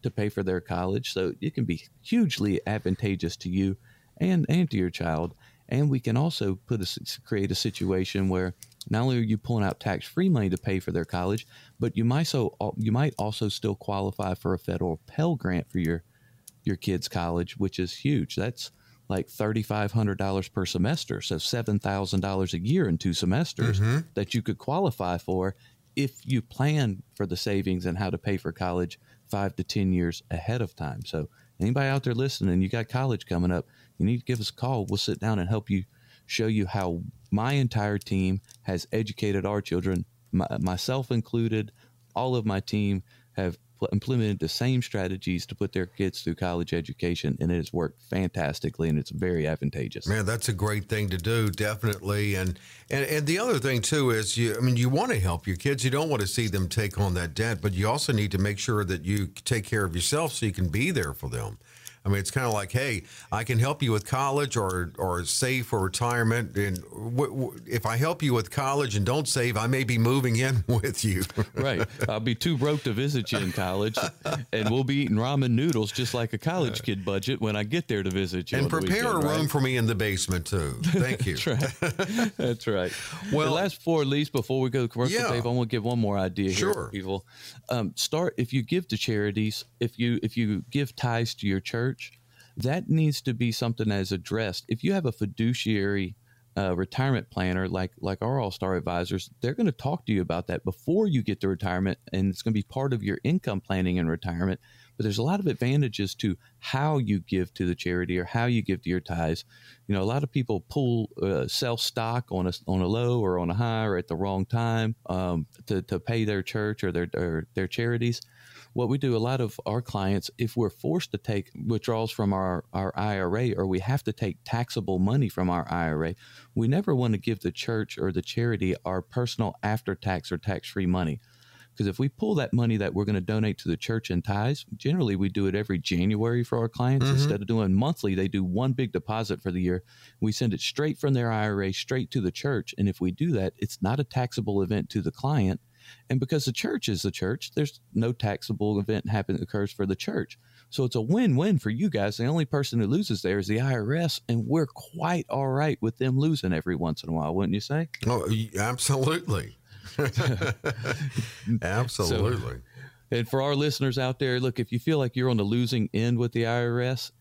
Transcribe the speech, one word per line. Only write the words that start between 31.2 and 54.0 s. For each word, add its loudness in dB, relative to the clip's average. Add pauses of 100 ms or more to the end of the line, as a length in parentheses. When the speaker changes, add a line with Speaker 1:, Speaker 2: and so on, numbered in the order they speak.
Speaker 1:
anybody 2
out 2
there 2
listening, 2
you 2
got -2
college 0
coming 2
up, 0 (320)
you 2
need 2
to -10
give 0
us -2
a -10
call. 0
We'll -2
sit -2
down 2
and -2
help -2
you, 2 (420)
show -2
you 2
how 0 (300)
my 2
entire 2
team 0 (220)
has -4
educated 0
our 0
children, 0 (260)
my, 2 (140)
myself -2
included. 0 (420)
All 0
of -2
my 0
team 0 (300)
have -2 (220)
pl-, -2
implemented 0
the -2
same 0
strategies -2
to -12
put -2
their 0
kids -4
through -2
college -2
education, -2
and 0
it 2
has -4
worked -2
fantastically, -2
and 2
it's -6
very -2
advantageous. -4
Speaker 2:
Man, 0
that's -2
a 0
great -2
thing 0
to -2
do, 2
definitely. 0
And, -2 (300)
and, 0
and 0
the 0
other 2
thing, 0
too, 2